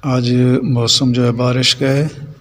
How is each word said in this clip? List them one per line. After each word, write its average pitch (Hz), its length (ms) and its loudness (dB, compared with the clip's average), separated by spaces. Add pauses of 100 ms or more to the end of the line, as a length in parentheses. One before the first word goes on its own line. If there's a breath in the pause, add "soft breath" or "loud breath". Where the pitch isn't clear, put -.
आज 127 240 0 (380)
मौसम 123 460 0
जो 123 120 2
है 120 80 2
बारिश 123 420 0
का 135 140 -2
है 139 160 0 (360)